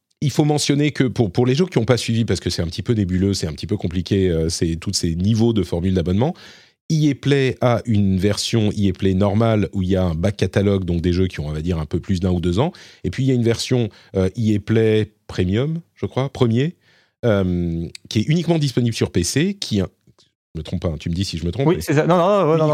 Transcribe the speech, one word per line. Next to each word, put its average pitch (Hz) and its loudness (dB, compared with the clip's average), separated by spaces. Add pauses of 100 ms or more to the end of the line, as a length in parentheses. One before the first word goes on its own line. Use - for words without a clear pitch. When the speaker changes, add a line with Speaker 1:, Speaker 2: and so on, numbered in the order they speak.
(220)
Speaker 1:
il 147 0
faut 156 4
mentionner 147 2
que - 0
pour, 107 0
pour 123 2
les 127 2
gens 170 2
qui 180 -4
n'ont 113 2
pas 120 4
suivi, 113 -2
parce 92 -2
que - -6
c'est 87 -2
un 82 -4
petit 85 -8
peu 123 -2
nébuleux, 98 0
c'est 95 -4
un 78 -6
petit 82 -10
peu 107 -2
compliqué, 92 0
euh, 80 0
c'est, 82 -2
tous 98 -6
ces 82 -2
niveaux 110 2
de 104 0
formule 90 -2
d'abonnement, 92 0 (580)
E 151 2
A 131 -6
Play 135 0
a 120 2
une 101 2
version 104 0
E 101 0
A 87 0
Play 95 0
normale 101 2
où 101 -2
il 90 0
y 95 2
a 92 2
un 87 0
back 92 -2
catalogue, 98 0
donc 85 -2
des 87 2
jeux 95 2
qui - -10
ont, 73 -6
on 76 -6
va 78 -6
dire, 85 -2
un 78 -6
peu - -4
plus 95 -2
d'un 92 0
ou 87 0
deux 87 0
ans. 165 0 (320)
Et - -4
puis, 131 -4
il 131 0
y 135 2
a - 2
une 120 2
version, 117 0 (300)
euh, 95 2
E 107 2
A 101 0
Play 110 2 (140)
Premium, 120 -2 (160)
je - -8
crois, 127 -4
premier, 127 0 (480)
euh, 87 0 (220)
qui 110 -2
est 110 2
uniquement 165 0
disponible 123 0
sur 107 -2
P 87 0
C, 190 -2
qui, - -4
je - -10
me - -6
trompe 85 -6
pas, 87 -2
hein, 76 -4
tu - -8
me 85 -2
dis 95 -2
si 82 -6
je 80 -6
me 85 -2
trompe, 139 -4
Speaker 2:
Oui, 170 4
Speaker 1:
mais - -6
Speaker 2:
c'est 151 -2
ça. 151 2
Non, 160 4
non, 170 4
non, 196 2
non, 160 4
non, 156 2